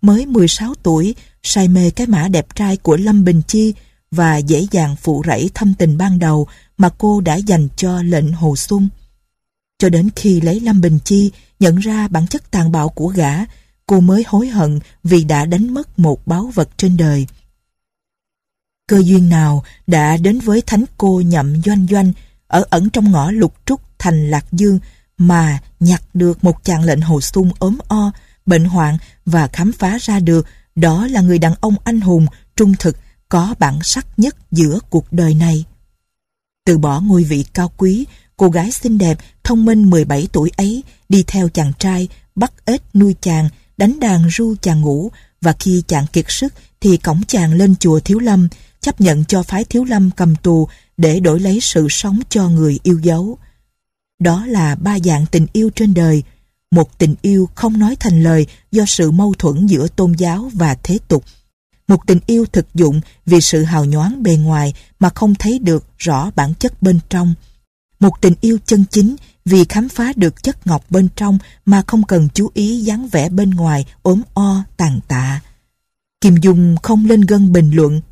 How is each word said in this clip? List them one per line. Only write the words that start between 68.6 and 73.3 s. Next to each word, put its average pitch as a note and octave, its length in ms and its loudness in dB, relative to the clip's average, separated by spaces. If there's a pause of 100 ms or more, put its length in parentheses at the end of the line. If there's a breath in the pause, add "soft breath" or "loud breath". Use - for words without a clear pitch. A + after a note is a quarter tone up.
chân G3+ 240 4
chính G#3+ 260 2 (280 soft breath)
vì F3+ 200 4
khám G#3+ 240 -4
phá B3 280 -4
được F3 260 -2
chất - 240 -6
ngọc D#3+ 240 -4
bên F#3 260 2
trong G3+ 220 0 (260 loud breath)
mà G3 220 4
không A3 160 0
cần E3 320 0
chú G#3 200 -2
ý G#3+ 260 -2
dáng G#3+ 280 -6
vẻ D#3+ 200 -2
bên G3 220 0